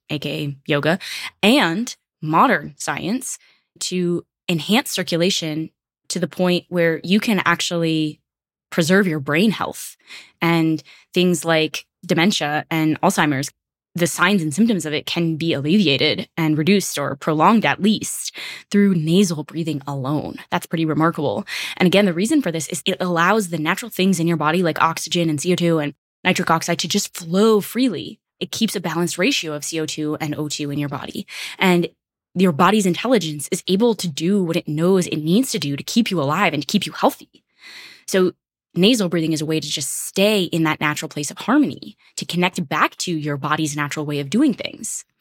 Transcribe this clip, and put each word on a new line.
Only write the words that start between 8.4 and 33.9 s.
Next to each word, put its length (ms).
preserve 380
your 120
brain 320
health 460
and 420
things 300
like 420
dementia 640
and 320
Alzheimer's. 480
The 120
signs 340
and 100
symptoms 360
of 60
it 120
can 300
be 180
alleviated 840
and 220
reduced 400
or 180
prolonged 480
at 160
least 560
through 240
nasal 480
breathing 420
alone. 520
That's 160
pretty 180
remarkable. 600
And 80
again, 200
the 80
reason 280
for 100
this 180
is 180
it 120
allows 500
the 100
natural 320
things 280
in 80
your 80
body 280
like 180
oxygen 480
and 100
C 140
O 20
two 220
and 160
nitric 260
oxide 300
to 80
just 280
flow 460
freely. 580
It 120
keeps 240
a 60
balanced 380
ratio 340
of 100
C 160
O 60
two 340
and 140
O 160
two 220
in 80
your 100
body. 380
And 280
your 180
body's 360
intelligence 640
is 160
able 260